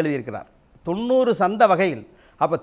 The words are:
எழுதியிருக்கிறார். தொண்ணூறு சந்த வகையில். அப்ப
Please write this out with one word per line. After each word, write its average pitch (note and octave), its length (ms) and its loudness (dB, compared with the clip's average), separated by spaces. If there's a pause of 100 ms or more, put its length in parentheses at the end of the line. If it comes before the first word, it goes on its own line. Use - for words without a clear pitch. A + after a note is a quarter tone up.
எழுதியிருக்கிறார். B2 480 -6 (400)
தொண்ணூறு A#3+ 400 0 (140)
சந்த G#3 180 0 (120)
வகையில். D#3+ 300 -2 (360)
அப்ப D#3 220 0